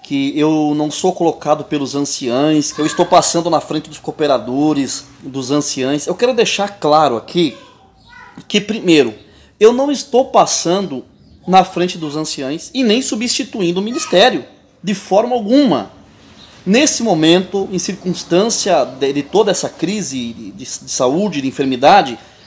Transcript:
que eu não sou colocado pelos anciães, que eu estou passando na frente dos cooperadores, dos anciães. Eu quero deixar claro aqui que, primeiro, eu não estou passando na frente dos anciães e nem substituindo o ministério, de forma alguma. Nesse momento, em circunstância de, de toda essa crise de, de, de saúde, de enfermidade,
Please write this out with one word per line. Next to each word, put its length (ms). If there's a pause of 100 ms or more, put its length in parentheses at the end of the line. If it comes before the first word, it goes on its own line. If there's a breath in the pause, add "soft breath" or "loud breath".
que 320
eu 400
não 160
sou 220
colocado 520
pelos 300
anciães, 800
que 80
eu 60
estou 180
passando 460
na 100
frente 300
dos 80
cooperadores, 1040 (180)
dos 280
anciães. 560
Eu 80
quero 180
deixar 480
claro 380
aqui 360 (960)
que, 140
primeiro, 500 (480 soft breath)
eu 140
não 180
estou 380
passando 720 (420)
na 180
frente 340
dos 180
anciães 560
e 100
nem 200
substituindo 760
o 40
ministério, 640 (380)
de 120
forma 400
alguma. 560 (760 loud breath)
Nesse 380
momento, 680
em 80
circunstância 1040
de, 280
de 100
toda 300
essa 160
crise 640
de, 180
de, 140
de 260
saúde, 500
de 60
enfermidade, 720 (280 loud breath)